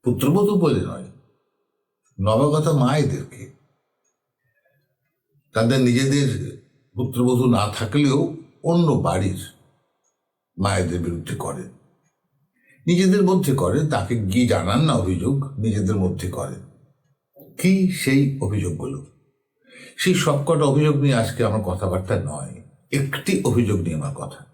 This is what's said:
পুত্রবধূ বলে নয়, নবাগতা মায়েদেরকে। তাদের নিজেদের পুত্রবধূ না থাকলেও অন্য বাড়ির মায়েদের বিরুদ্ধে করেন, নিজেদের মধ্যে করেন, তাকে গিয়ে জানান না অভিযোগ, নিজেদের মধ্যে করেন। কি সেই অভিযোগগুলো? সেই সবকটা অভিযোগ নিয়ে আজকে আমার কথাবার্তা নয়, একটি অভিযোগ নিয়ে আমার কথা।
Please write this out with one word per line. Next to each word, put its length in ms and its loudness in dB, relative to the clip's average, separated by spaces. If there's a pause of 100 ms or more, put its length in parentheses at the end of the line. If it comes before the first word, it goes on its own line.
পুত্রবধূ 520 2
বলে 240 2
নয়, 260 -8 (1080)
নবাগতা 560 2
মায়েদেরকে। 680 0 (2000)
তাদের 260 2
নিজেদের 480 2 (680)
পুত্রবধূ 540 0
না 220 4
থাকলেও 480 0 (440)
অন্য 240 2 (140)
বাড়ির 380 -2 (1160)
মায়েদের 440 -2
বিরুদ্ধে 360 -6
করেন, 320 -10 (1160)
নিজেদের 380 4
মধ্যে 300 2
করেন, 360 0
তাকে 240 -2 (100)
গিয়ে 240 2
জানান 340 0
না 140 2
অভিযোগ, 400 0 (240)
নিজেদের 380 0
মধ্যে 320 -2
করেন। 320 -10 (960)
কি 160 4 (200)
সেই 280 2 (200)
অভিযোগগুলো? 580 -4 (1000)
সেই 180 2
সবকটা 500 2
অভিযোগ 320 2
নিয়ে 240 2
আজকে 220 -4
আমার 200 0
কথাবার্তা 600 -2
নয়, 300 -10 (380)
একটি 400 -2 (120)
অভিযোগ 380 2
নিয়ে 180 -4
আমার 160 -8
কথা। 240 -12 (140)